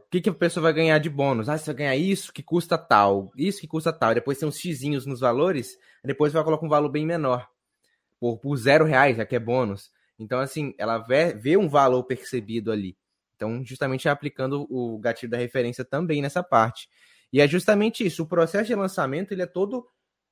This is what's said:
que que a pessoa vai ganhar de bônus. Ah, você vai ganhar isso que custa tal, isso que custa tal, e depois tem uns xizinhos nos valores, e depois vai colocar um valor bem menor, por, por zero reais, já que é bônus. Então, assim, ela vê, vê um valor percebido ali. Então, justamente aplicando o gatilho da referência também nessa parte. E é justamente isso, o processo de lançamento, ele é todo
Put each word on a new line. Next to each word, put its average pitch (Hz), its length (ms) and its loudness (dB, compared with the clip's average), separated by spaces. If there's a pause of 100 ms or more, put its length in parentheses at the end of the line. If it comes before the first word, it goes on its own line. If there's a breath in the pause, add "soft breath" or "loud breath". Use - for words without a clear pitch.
(100)
que 180 100 0
que 208 100 0
a 165 40 0
pessoa 165 280 0
vai 160 100 4
ganhar 156 260 4
de 147 120 -2
bônus. 139 380 0
Ah, 151 100 -2
você 156 80 -14
vai 151 80 -6
ganhar 135 220 -2
isso 185 360 -2
que - 100 -14
custa 165 360 0
tal, 98 580 4
isso 190 240 -2
que 151 60 -16
custa 160 260 -4
tal, 117 200 2
e - 20 2
depois 135 240 -2
tem 156 100 -4
uns - 100 -8
xizinhos 143 460 -4
nos 131 160 -8
valores, 131 580 0 (240 soft breath)
e - 40 -14
depois 143 260 0
vai 156 120 0
colocar 156 200 0
um 151 60 -4
valor 147 180 2
bem 151 180 -4
menor, 139 420 -2 (720)
por, 120 200 -2
por 143 180 -4
zero 139 280 4
reais, 135 320 4
já 110 100 -4
que 127 100 -2
é - 20 2
bônus. 113 520 -4 (280)
Então, 110 200 -6
assim, 139 400 -6
ela 113 200 -2
vê, 131 360 2
vê 131 220 2
um 196 120 2
valor 131 360 4
percebido 110 680 -4
ali. 98 240 -4 (400)
Então, 117 280 -6
justamente 131 440 -4
aplicando 143 640 -4
o 120 280 -6
gatilho 117 320 -4
da 120 60 -4
referência 120 480 -2
também 151 380 -2
nessa 139 200 -2
parte. 113 460 2 (440 soft breath)
E 131 80 6
é 147 80 8
justamente 208 580 2
isso, 165 160 -4
o 156 60 -8
processo 170 380 2
de 226 100 -2
lançamento, 190 560 -4
ele 185 100 -4
é 175 40 -6
todo 202 380 -4 (480)